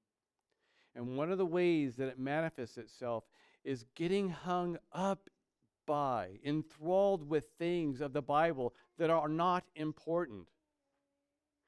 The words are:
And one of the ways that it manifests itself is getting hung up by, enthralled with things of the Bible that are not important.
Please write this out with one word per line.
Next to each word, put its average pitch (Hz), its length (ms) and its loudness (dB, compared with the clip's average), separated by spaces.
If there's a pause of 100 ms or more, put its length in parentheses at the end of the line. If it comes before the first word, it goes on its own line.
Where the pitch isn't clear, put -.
(960)
And 123 200 -8
one 156 160 -2
of 190 60 -2
the 190 80 2
ways 165 520 2
that 135 120 -2
it 127 80 -10
manifests 139 640 -4
itself 117 460 -6 (380)
is 131 300 -6
getting 190 360 0
hung 175 500 -2 (120)
up 190 380 -2 (560)
by, 123 580 0
enthralled 156 840 2
with 151 160 2 (120)
things 170 440 0
of 143 100 -4
the 143 100 -2
Bible 143 540 2 (220)
that 165 120 2
are 160 200 2
not 175 340 2 (120)
important. 156 760 -4 (1200)